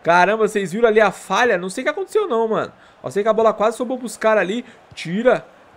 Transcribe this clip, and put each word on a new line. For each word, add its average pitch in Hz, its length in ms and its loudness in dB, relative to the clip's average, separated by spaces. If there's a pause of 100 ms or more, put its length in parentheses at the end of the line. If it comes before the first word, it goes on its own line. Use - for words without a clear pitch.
Caramba, 180 440 4
vocês 196 240 -4
viram 233 160 2
ali 214 140 4
a 202 80 4
falha? 202 480 -2
Não 180 100 -6
sei 190 140 -10
o 262 40 -4
que 294 40 -2
aconteceu 392 380 -4
não, 226 200 0
mano. 180 240 -4 (300)
Ó, - 80 -8
sei 196 140 -4
que 220 60 0
a 220 40 4
bola 220 200 2
quase 220 220 0
sobrou 247 220 -6
pros 240 180 -10
caras 214 260 2
ali. 208 220 -4 (300)
Tira. 196 540 0 (300)